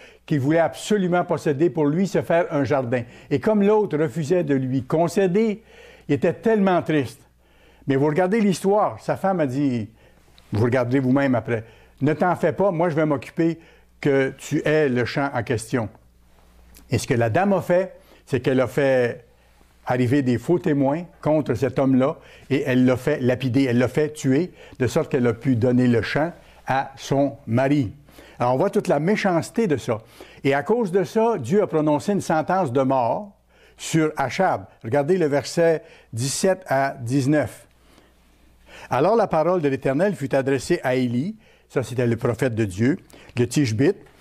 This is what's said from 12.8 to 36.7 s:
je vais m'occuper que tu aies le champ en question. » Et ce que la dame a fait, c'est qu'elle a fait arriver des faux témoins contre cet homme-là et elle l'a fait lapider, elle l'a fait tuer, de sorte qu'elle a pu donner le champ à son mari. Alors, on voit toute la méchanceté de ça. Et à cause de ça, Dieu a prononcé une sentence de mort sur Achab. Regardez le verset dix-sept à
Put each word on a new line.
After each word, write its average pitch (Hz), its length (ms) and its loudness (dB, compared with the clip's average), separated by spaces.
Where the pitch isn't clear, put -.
je 143 60 -4
vais 156 100 2
m'occuper 160 520 -2
que 135 360 2
tu - 280 -4
aies 151 240 2
le 120 160 0
champ 139 280 -4
en 120 100 -2
question. » 113 440 -4
Et 123 60 0
ce - 80 -4
que - 80 -2
la 117 160 2
dame 190 240 2
a 180 80 0
fait, 180 320 0
c'est 131 140 -2
qu'elle 131 200 2
a 127 60 2
fait 127 600 0
arriver 127 380 2
des 123 160 0
faux 170 180 0
témoins 147 460 0
contre 151 320 0
cet 123 240 -2
homme-là 135 400 2
et 135 160 0
elle 127 180 2
l'a 127 140 4
fait 151 220 -2
lapider, 127 460 0
elle 120 120 0
l'a 123 100 2
fait 151 240 -2
tuer, 143 400 0
de 127 80 0
sorte - 240 -2
qu'elle 123 160 0
a 117 60 2
pu 127 220 -2
donner 123 320 2
le 120 140 4
champ 151 320 -2
à 131 300 -2
son 135 500 -2
mari. 131 480 0
Alors, 123 160 2
on - 20 0
voit 196 140 0
toute 202 160 -2
la 151 120 2
méchanceté 196 680 0
de 147 100 0
ça. 110 220 -4
Et 135 120 2
à 139 80 0
cause 226 280 0
de 185 120 0
ça, 226 340 0
Dieu 156 240 0
a 180 60 0
prononcé 151 460 0
une 185 80 0
sentence 160 520 0
de 139 80 2
mort 135 560 -2
sur 156 400 0
Achab. 139 480 -2
Regardez 143 360 0
le 160 80 2
verset 156 560 0
dix-sept 139 560 -2
à 139 320 -2